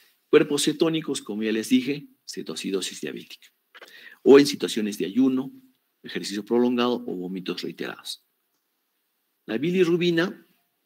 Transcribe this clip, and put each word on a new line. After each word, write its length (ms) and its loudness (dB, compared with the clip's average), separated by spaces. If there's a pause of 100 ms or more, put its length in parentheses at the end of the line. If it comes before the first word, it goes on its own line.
(300)
Cuerpos 360 2
cetónicos, 580 -2
como 180 -8
ya 100 -2
les 180 -4
dije, 400 0 (180)
cetoacidosis 760 -8
diabética. 460 -14 (760)
O 160 12
en 80 8
situaciones 540 -4
de 60 -4
ayuno, 460 0 (520)
ejercicio 420 -8
prolongado 640 0
o 80 -8
vómitos 480 -8
reiterados. 600 -12 (1200)
La 100 -4
bilirrubina, 880 0 (380)